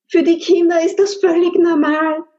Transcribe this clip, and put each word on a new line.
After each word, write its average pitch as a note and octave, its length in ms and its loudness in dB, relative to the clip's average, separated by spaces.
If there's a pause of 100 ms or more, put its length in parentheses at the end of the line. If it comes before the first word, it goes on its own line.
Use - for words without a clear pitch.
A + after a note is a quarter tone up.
für E4+ 140 0
die E4 160 0
Kinder E4+ 460 0
ist - 140 -2
das G4+ 180 0
völlig F4 420 0
normal. D#4 600 0 (200)